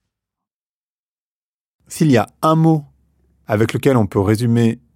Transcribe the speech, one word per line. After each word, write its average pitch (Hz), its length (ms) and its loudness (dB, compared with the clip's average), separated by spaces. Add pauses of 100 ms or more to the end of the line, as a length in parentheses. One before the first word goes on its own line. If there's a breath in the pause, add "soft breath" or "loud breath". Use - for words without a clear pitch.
(1900)
S'il 160 240 -2
y 123 60 4
a 104 120 0 (140)
un 160 140 2
mot 160 280 0 (640)
avec 110 260 -2
lequel 131 240 0
on 107 120 0
peut 110 120 -6
résumer 117 600 0 (160)